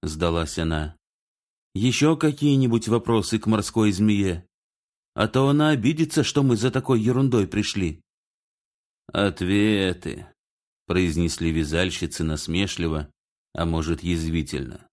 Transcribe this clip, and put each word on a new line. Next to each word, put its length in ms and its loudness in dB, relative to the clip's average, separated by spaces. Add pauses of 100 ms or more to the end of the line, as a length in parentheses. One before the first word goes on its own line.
сдалась 560 -2
она. 380 -4 (800)
"Еще 400 2
какие-нибудь 720 2
вопросы 500 2
к 100 -2
морской 440 2
змее? 540 0 (680)
А 140 0
то 220 2
она 200 4
обидится, 540 0
что 180 0
мы 140 4
за 160 0
такой 300 0
ерундой 460 2
пришли". 540 -4 (1080)
"Ответы", 1160 0 (580)
произнесли 680 0
вязальщицы 720 -2
насмешливо, 880 -4 (420)
а 120 -2
может, 380 -2
язвительно. 880 -4